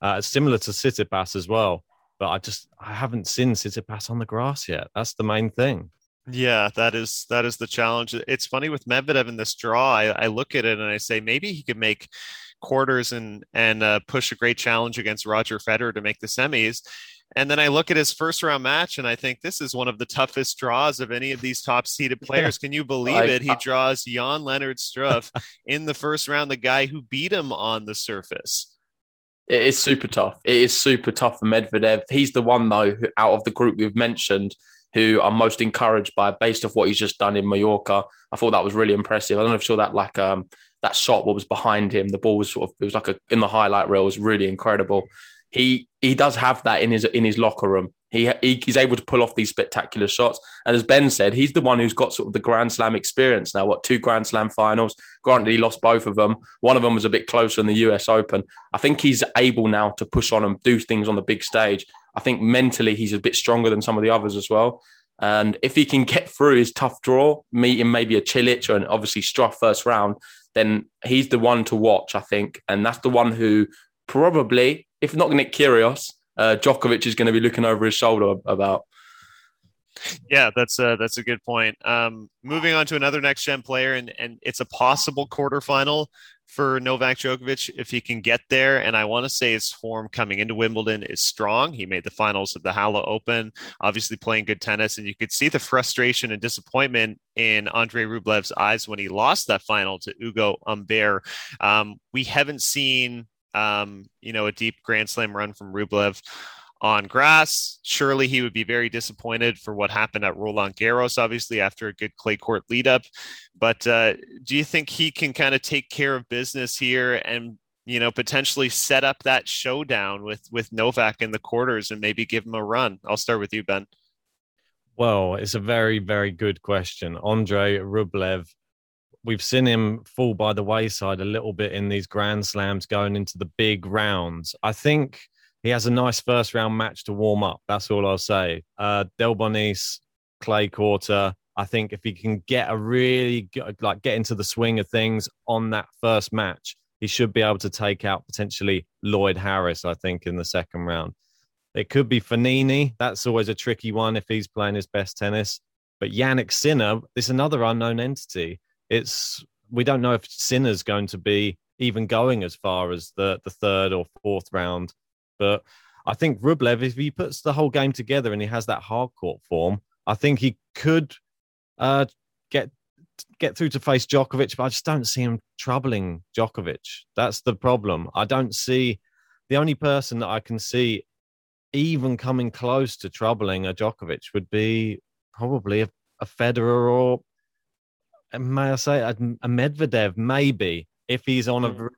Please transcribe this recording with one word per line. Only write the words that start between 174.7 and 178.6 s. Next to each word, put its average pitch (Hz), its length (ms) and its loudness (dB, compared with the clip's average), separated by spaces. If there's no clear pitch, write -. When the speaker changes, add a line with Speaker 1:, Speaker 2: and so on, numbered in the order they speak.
Speaker 1:
don't 143 240 -2
see - 140 -2
him 117 180 -2
troubling 110 640 -4
Djokovic. 98 640 -4
That's 113 260 -2
the 113 140 -2
problem. 101 580 0
I 107 120 0
don't 127 280 -2
see, 127 460 -2